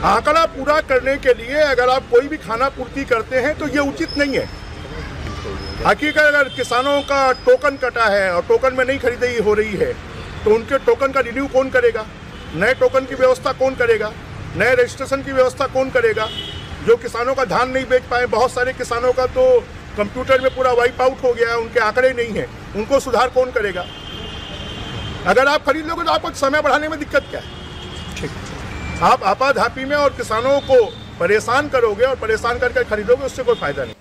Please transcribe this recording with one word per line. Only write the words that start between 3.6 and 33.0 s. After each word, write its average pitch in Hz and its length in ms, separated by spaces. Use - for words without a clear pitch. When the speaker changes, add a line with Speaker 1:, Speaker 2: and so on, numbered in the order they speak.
Speaker 1:
ये 285 140
उचित 285 360
नहीं 285 160
है। 139 140
हकीकत 294 360
अगर 294 320
किसानों 262 520
का 277 280
टोकन 254 380
कटा 240 280
है 196 240
और 175 120
टोकन 233 300
में 254 120
नहीं 269 140
खरीदारी 240 400
हो 208 140
रही 214 220
है 151 160
तो 214 120
उनके 233 240
टोकन 269 320
का 277 100
रिन्यू 240 280
कौन 262 200
करेगा? 233 360
नए 196 200
टोकन 262 300
की 262 100
व्यवस्था 254 380
कौन 262 220
करेगा? 220 360
नए 233 160
रजिस्ट्रेशन 262 500
की 269 100
व्यवस्था 254 360
कौन 262 220
करेगा? 220 360
जो 226 100
किसानों 240 380
का 262 100
धान 220 240
नहीं 262 160
बेच 254 180
पाए, 247 240
बहुत 240 240
सारे 247 220
किसानों 240 400
का 254 140
तो 254 160
कंप्यूटर 254 440
में 262 100
पूरा 254 220
वाइप 240 280
आउट 269 220
हो 247 100
गया 233 160
है, 233 80
उनके 226 240
आंकड़े 254 300
नहीं 233 200
हैं, 160 160
उनको 220 260
सुधार 247 280
कौन 254 220
करेगा? 196 340
अगर 240 200
आप 294 180
खरीद 302 220
लोगे 330 160
तो 320 80
आपको 311 280
समय 285 220
बढ़ाने 302 280
में 320 100
दिक्कत 285 300
क्या - 100
है? - 800
Speaker 2:
ठीक। - 840
Speaker 1:
आप 226 220
आपाधापी 262 600
में 285 100
और 285 160
किसानों 247 500
को 262 220
परेशान 220 500
करोगे 233 360
और 269 120
परेशान 226 420
करके 247 260
खरीदोगे, 214 400